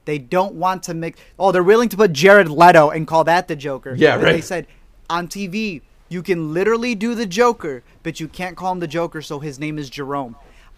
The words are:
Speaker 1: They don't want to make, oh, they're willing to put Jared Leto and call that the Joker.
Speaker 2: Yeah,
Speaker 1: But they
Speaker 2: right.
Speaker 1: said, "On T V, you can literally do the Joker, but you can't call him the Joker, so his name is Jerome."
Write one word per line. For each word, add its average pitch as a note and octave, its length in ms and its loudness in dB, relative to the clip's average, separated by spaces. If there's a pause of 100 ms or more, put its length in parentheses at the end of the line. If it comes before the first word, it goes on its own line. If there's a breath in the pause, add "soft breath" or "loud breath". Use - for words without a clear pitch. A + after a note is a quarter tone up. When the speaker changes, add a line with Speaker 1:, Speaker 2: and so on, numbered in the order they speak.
Speaker 1:
They D3+ 120 -6
don't F3+ 360 -4
want F3+ 300 -4
to F3 100 -10
make, E3 240 -10 (200 loud breath)
oh, F#3 140 2
they're F3+ 100 2
willing A3 280 4
to F#3 80 -6
put G3+ 160 2
Jared F#3+ 340 6
Leto D#3 400 8
and D#3+ 180 -6
call D#3+ 180 0
that F3 220 0
the D#3+ 100 -8
Joker. C3+ 380 -10
Speaker 2:
Yeah, C3+ 220 4
Speaker 1:
But - 80 -2
they - 120 4
Speaker 2:
right. E3 80 -8
Speaker 1:
said, F3 220 -10 (440 soft breath)
"On E3+ 180 -4
T G3+ 180 -10
V, F#3+ 360 -8 (260)
you F3 140 -10
can E3 320 -4
literally A#3 400 -2
do A3+ 200 -6
the A3 120 -6
Joker, F3+ 580 -2 (180 soft breath)
but E3 180 -10
you D#3+ 60 -10
can't F3+ 300 -12
call F#3 160 -6
him F3+ 80 -8
the E3+ 80 -8
Joker, E3 320 -8
so D3 180 -12
his C#3 220 -12
name D3+ 180 -8
is C#3 120 -12
Jerome." C3+ 440 -10 (440 soft breath)